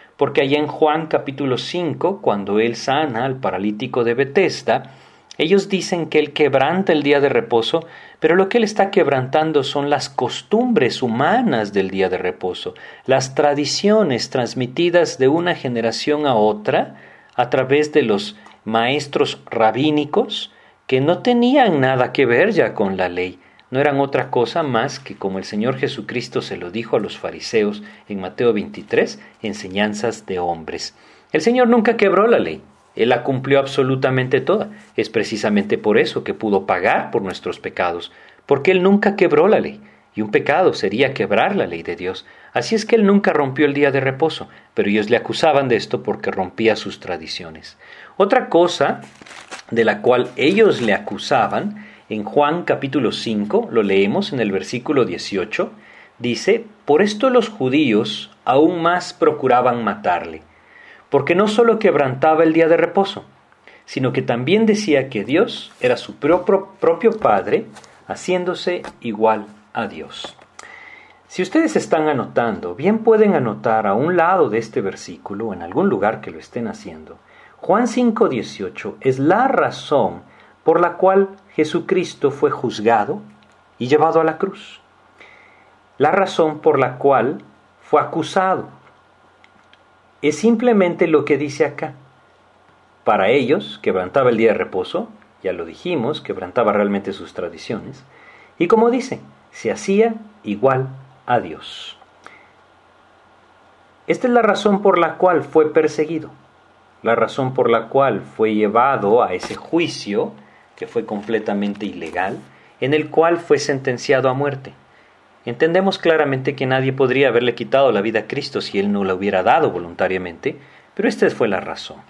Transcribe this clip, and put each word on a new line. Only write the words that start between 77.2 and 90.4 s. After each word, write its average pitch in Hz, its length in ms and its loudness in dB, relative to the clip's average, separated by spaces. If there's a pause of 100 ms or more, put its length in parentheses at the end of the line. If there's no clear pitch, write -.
Juan 220 300 2
cinco 226 420 2
dieciocho 101 720 -8
es 131 180 0
la 185 300 2
razón 127 720 0 (420)
por 165 160 4
la 175 140 2
cual 196 360 2 (260)
Jesucristo 156 760 -2
fue 143 200 0
juzgado 110 720 0 (560)
y 156 100 -6
llevado 151 340 4
a - 20 4
la 160 140 0
cruz. - 420 -8 (1200)
La 147 140 2
razón 175 480 0
por 147 200 2
la 127 180 -2
cual 139 420 2 (420)
fue - 180 2
acusado 185 720 -2 (1500)
es 151 160 0
simplemente 214 720 2